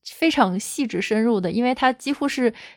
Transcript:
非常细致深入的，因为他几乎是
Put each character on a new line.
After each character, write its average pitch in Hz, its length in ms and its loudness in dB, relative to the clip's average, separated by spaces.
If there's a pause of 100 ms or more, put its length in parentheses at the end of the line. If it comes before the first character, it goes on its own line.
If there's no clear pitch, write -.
非 - 260 0
常 196 280 2
细 - 280 -4
致 196 160 -4
深 220 200 0
入 226 180 2
的， 175 100 -2
因 233 140 0
为 254 100 2
他 254 180 2
几 269 200 -6
乎 277 160 -2
是 247 240 2 (240)